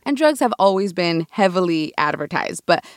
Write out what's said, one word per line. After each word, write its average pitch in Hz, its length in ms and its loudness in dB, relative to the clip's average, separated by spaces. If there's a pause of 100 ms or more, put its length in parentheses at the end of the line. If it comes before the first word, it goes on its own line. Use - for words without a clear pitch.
And 277 140 -4
drugs 302 240 2
have 240 180 0
always 196 320 2
been 170 400 -2
heavily 175 680 0
advertised, 147 680 -4
but 170 180 2 (140)